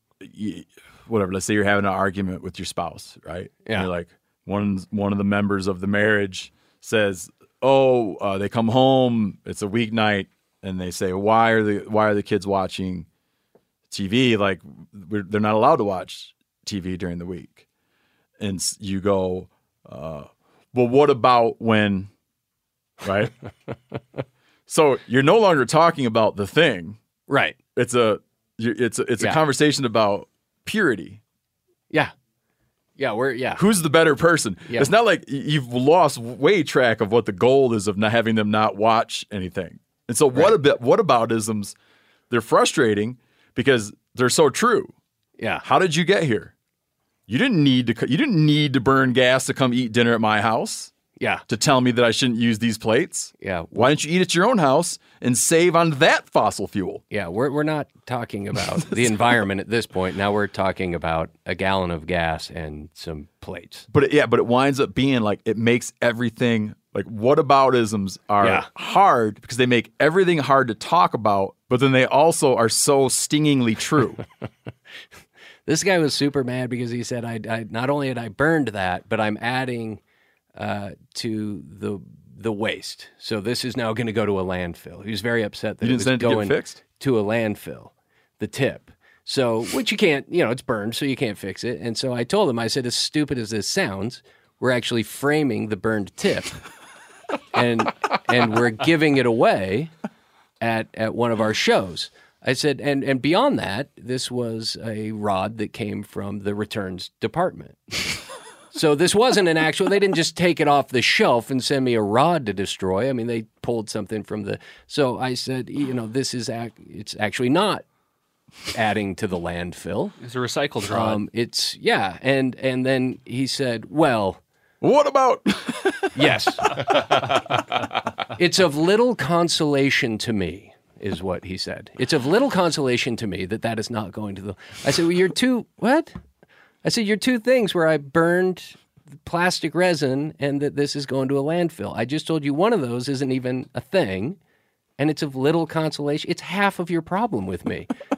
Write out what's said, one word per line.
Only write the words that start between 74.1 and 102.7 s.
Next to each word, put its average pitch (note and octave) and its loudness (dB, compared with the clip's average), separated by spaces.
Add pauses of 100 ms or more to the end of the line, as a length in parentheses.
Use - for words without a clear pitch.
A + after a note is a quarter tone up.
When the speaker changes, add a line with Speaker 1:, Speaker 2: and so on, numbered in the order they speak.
Speaker 1:
<laughs> - -10 (1200)
Speaker 2:
This D#3 0
guy F3+ 2
was D3+ 2
super C#3+ 0
mad B2 -4
because A#2+ -6
he A#2+ -6
said, A#2 -8
"I, A2+ -8
I, A2+ -6
not A#2+ -2
only C#3+ -2
had B2 -6
I A#2 -8
burned C#3+ 2
that, F#2 -4
but A2 -2
I'm G#2+ 0
adding, A#2+ -6 (560)
uh, G#2 -8 (240)
to G#2 -6
the, G2+ -8 (380)
the A2 -4
waste. - -8
So A2 -6
this A#2 -4
is A#2+ -8
now A2+ -2
gonna A2+ -4
go G#2+ 0
to G2+ 0
a F#2 -2
landfill." F2+ -8
He G#2+ -8
was G2+ -6
very A#2 0
upset G2+ -8
that A2+ -2
Speaker 1:
You B2+ 2
Speaker 2:
it B2 2
Speaker 1:
didn't - -
Speaker 2:
was G#2 -6
Speaker 1:
send B2+ 0
it - 2
to - 2
get C3+ 2
Speaker 2:
going G#2 0
Speaker 1:
fixed? - -4 (160)
Speaker 2:
to B2+ 2
a G#2 2
landfill, G#2 -4 (480)
the G#2+ -4
tip. - -4 (320)
So, A#2 -2
which C4 -4
you G#3 -4
can't, D3+ 2
you E3 2
know, A2+ 0
it's C3+ -6
burned, A2 -4
so - -6
you C3 -2
can't G#2+ -4
fix - -10
it. A2+ -6
And A2+ -6
so C3 -4
I A#2 -4
told F#3+ 0
him, A#2 -2
I A#2 -4
said, B2 -4
"As A#2+ -4
stupid D3 -2
as A2 -6
this G#2+ -4
sounds, A2+ -4 (380)
we're B2 0
actually A#2+ 0
framing C3 -2
the G#2 -4
burned G#2+ -4
tip D3+ -2 (560)
<laughs> - -12
and, - 2 (360)
and A#2 2
we're A#2 2
giving D3 2
it B2 4
away A#2+ 2 (720)
at, A2+ -2
at A2 -4
one A#2 0
of G#2+ 0
our A2 2
shows." G#2+ -2 (360)
I B2+ 2
said, C3+ -2